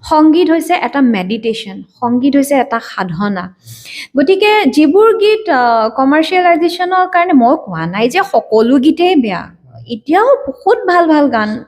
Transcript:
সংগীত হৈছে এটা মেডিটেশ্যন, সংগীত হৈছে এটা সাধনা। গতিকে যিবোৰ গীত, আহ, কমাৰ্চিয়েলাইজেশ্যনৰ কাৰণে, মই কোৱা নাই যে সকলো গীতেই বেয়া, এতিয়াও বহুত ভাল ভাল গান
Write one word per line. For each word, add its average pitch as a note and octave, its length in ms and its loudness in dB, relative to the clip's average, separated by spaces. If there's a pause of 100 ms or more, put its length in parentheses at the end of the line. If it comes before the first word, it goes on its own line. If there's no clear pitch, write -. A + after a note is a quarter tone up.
সংগীত D#4 400 4
হৈছে D#4+ 240 0
এটা C#4 280 -2
মেডিটেশ্যন, G#3+ 800 -4 (160)
সংগীত B3 360 0
হৈছে C#4 200 0
এটা A#3+ 240 -2
সাধনা। F#3 720 -6 (640)
গতিকে G4 480 2
যিবোৰ D#4+ 540 2
গীত, G#4+ 300 0
আহ, A#3+ 400 0
কমাৰ্চিয়েলাইজেশ্যনৰ F4 1200 0
কাৰণে, F4+ 260 0
মই B3+ 220 4 (100)
কোৱা E3 200 -8
নাই G3+ 240 -2
যে E4 100 -2 (120)
সকলো A#3 460 2
গীতেই D#4+ 380 2
বেয়া, G3 360 -2 (360)
এতিয়াও E4+ 480 0 (120)
বহুত A#4 300 -2 (100)
ভাল F4 200 2
ভাল D#4 220 2
গান A3 380 -4